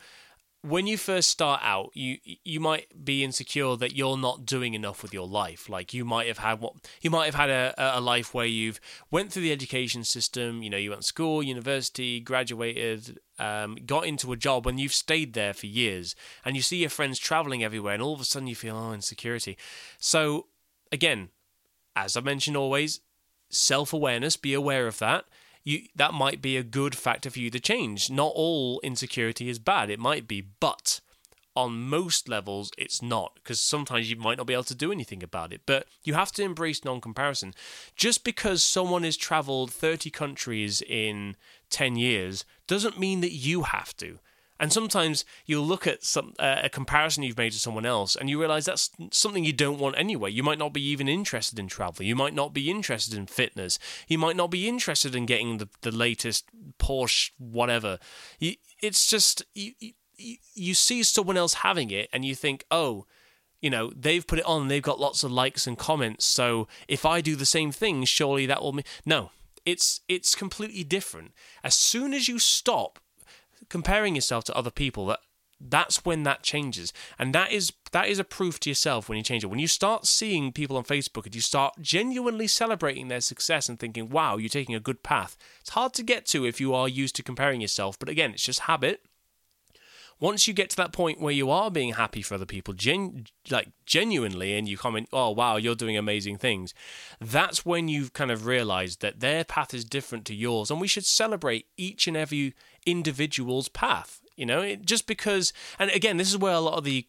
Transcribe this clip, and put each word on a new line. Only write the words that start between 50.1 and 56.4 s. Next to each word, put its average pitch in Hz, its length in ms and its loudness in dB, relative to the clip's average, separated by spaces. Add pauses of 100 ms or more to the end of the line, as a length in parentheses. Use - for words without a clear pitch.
You 135 120 0
might 151 140 2
not 151 140 -2
be 147 100 -4
even 139 280 0
interested 139 500 -2
in 95 80 -6
travel. 90 380 -6
You 113 100 2
might 139 180 2
not 143 200 -2
be 143 180 0
interested 117 460 -2
in 98 80 -6
fitness. 98 520 -2 (300)
You 160 100 2
might 165 200 2
not 175 140 2
be 185 180 0
interested 165 440 0
in 123 120 0
getting 117 320 2
the, 104 100 -6 (140)
the 117 100 -2
latest 117 540 0 (340)